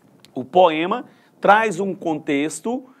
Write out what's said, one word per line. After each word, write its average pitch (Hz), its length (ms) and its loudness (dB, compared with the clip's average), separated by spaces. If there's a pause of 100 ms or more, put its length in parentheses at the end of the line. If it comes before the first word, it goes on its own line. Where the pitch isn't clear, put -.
(340)
o 127 120 -10
poema 175 600 0 (360)
traz 202 380 2
um 196 140 -6
contexto 156 920 -4 (160)